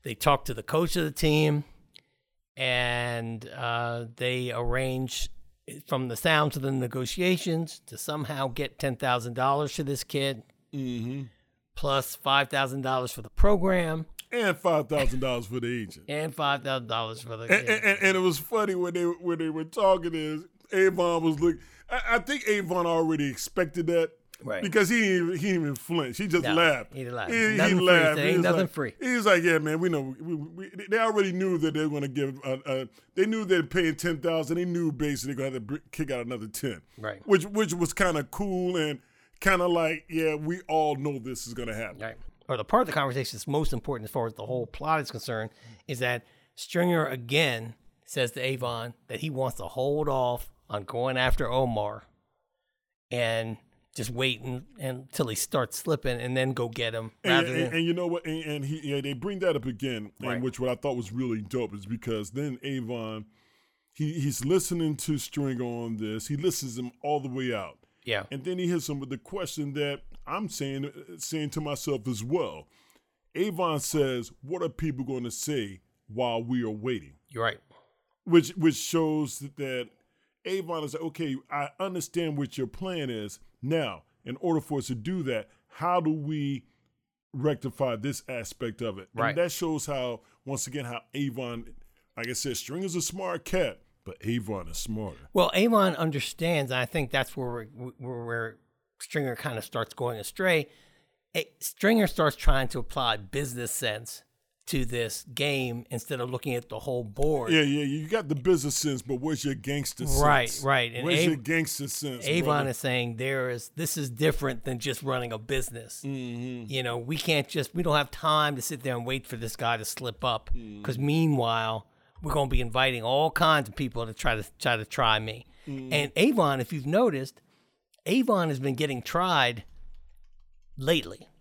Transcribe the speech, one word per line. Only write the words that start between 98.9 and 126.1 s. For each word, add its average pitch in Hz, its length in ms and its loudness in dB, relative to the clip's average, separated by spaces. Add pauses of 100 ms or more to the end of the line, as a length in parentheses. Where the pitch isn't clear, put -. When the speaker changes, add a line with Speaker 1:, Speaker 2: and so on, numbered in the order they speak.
Speaker 1:
Stringer 135 360 -2
kinda 117 260 -6
starts - 320 -6
going 120 260 -4
astray. 170 480 2 (680)
A-, - 140 -2 (100)
Stringer 208 480 4
starts 156 280 2
trying 135 340 6
to 127 100 -4
apply 117 380 -2
business 120 540 -4
sense 113 520 -6 (440)
to 131 180 2
this 117 480 -2
game 131 560 -2
instead 123 320 -6
of 123 80 -4
looking 127 260 -4
at 120 140 -6
the 110 100 -8
whole 123 240 -4
board. 135 480 2
Speaker 2:
Yeah, 156 100 8
yeah, 147 220 2
you 151 240 -2
got 196 220 0
the 156 60 0
business 143 400 2
sense, 135 260 -2
but 127 180 -4
where's 151 240 -2
your 139 120 0
gangster 139 500 -4
sense? 143 160 4
Speaker 1:
Right, 135 420 4
right. 127 300 2
And 123 120 -4
Speaker 2:
Where's 165 160 4
Speaker 1:
Av-, 175 60 6
Speaker 2:
your 156 100 4
gangster 147 500 -2
sense, 131 400 -6
Speaker 1:
Avon 151 300 2
Speaker 2:
brother? 139 120 0
Speaker 1:
is 120 80 -4
saying 123 380 0
there 131 340 -2
is, 120 260 -8
this 165 220 -2
is 139 120 -4
different 135 560 0
than 127 140 -2
just 127 240 -4
running 127 300 -2
a 110 60 -6
business. 117 640 -4
Speaker 2:
Mm-hmm. 123 640 -6
Speaker 1:
You 131 120 -2
know, 120 140 -2
we 131 200 -4
can't 147 320 2
just, - 240 -4
we 175 80 -2
don't 160 160 2
have 143 140 0
time 151 460 2
to 120 40 -6
sit 139 220 -8
there 127 120 0
and 120 100 -4
wait 131 200 -4
for 127 120 -10
this 110 180 -6
guy 117 220 0
to 107 80 -8
slip - 380 -6
up. 117 300 -2
Speaker 2:
Mm-hmm. 104 300 -6
Speaker 1:
'Cause 123 160 -2
meanwhile, 123 880 2 (340)
we're 147 120 -4
gonna 139 160 2
be 123 120 4
inviting 120 420 2
all 143 280 4
kinds 156 360 4
of 110 80 -14
people 117 300 -4
to 110 80 -10
try 120 220 2
to, 104 100 -4 (140)
try 120 180 2
to 107 80 -4
try 113 320 4
me. 110 300 -6 (200)
Speaker 2:
Mm-hmm. 131 260 -6
Speaker 1:
And 147 220 0